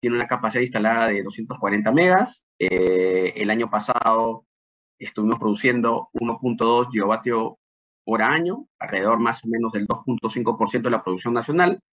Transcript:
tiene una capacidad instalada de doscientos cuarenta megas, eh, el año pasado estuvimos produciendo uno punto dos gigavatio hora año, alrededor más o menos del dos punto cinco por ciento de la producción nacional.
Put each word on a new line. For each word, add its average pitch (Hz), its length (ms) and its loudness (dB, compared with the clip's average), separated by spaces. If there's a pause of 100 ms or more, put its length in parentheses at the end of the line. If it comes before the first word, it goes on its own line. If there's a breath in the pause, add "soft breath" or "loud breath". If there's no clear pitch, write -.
tiene - 140 0
una - 120 -2
capacidad 120 340 -2
instalada 113 460 0
de 104 140 0
doscientos 110 380 -10
cuarenta 104 320 0
megas, 185 520 4 (160)
eh, 92 760 2
el 104 140 -2
año 113 200 0
pasado 113 760 0 (540)
estuvimos 107 380 -2
produciendo 117 760 0
uno 117 260 -4
punto 120 260 -2
dos 120 260 4
gigavatio 110 680 0 (480)
hora 110 260 2
año, 175 360 -2 (120)
alrededor 107 400 0
más 117 240 0
o 113 60 -6
menos 113 240 -2
del 104 120 -2
dos 117 200 -4
punto 117 240 -2
cinco 117 280 -2
por 107 120 0
ciento 123 180 -2
de 117 80 2
la 107 80 -4
producción 92 300 -4
nacional. 170 480 2 (120)